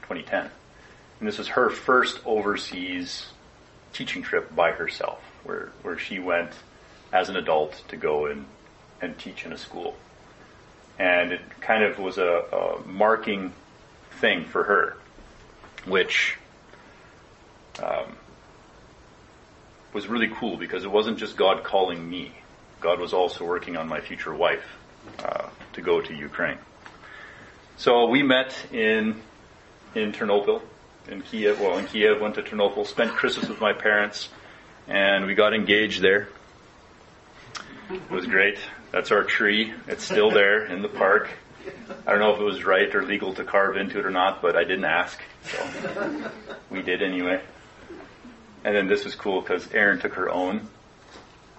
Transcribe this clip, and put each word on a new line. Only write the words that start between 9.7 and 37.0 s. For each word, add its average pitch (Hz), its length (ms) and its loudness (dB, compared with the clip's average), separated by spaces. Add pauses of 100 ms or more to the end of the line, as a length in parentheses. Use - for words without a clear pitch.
And 87 340 4
it 90 80 -4 (220)
kind 110 200 4
of 101 160 2
was 92 200 -4
a, 87 340 4
a - 340 -2
marking 98 680 0 (680)
thing 95 240 2
for 85 200 -2
her, 95 320 4 (880)
which, - 520 0 (1500)
um, - 340 -6 (1800)
was 101 160 -8
really 113 200 0
cool 107 300 -6
because 87 260 -6
it 98 60 -8
wasn't 107 280 0
just - 180 -10
God 95 280 2
calling 87 440 -2
me. 85 240 -10 (480)
God 87 180 0
was 87 140 -6
also 90 320 0
working 87 320 -4
on 80 120 -6
my 76 120 -6
future 80 340 -10
wife, 76 300 0 (580)
uh, - 260 -6 (260)
to - 60 -12
go 85 200 2
to 80 140 -6
Ukraine. 73 440 -4 (1200)
So 120 280 6
we 135 160 4
met 131 340 2 (160)
in, 110 480 0 (760)
in 107 180 -2
Ternopil, 104 500 2 (460)
in 98 140 -12
Kiev, 104 380 2
well, 92 180 2
in 92 80 -4
Kiev, 107 340 4
went 107 140 -2
to 104 80 -4
Ternopil, 104 440 0
spent 113 260 0
Christmas 113 360 0
with 110 120 -8
my 104 140 4
parents, 104 560 0 (580)
and 98 380 2
we 98 80 -2
got 104 180 6
engaged 104 480 2
there. 98 280 4 (1600)